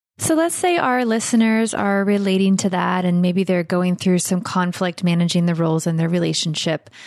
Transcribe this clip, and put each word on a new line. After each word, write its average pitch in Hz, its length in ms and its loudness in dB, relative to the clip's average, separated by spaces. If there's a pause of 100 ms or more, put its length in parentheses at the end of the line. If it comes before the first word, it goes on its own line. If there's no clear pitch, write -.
(180)
So - 160 0
let's 330 180 0
say 349 240 0
our 254 260 0
listeners 226 720 2
are 196 300 0
relating 196 540 2
to 196 120 -2
that 180 360 -2
and 175 180 2
maybe 180 200 0
they're 175 200 0
going 180 320 -2
through 180 240 2
some 180 220 -2
conflict 180 600 -4
managing 175 440 2
the 170 80 0
roles 160 320 0
in 165 100 0
their 165 100 0
relationship. 160 840 -2 (160)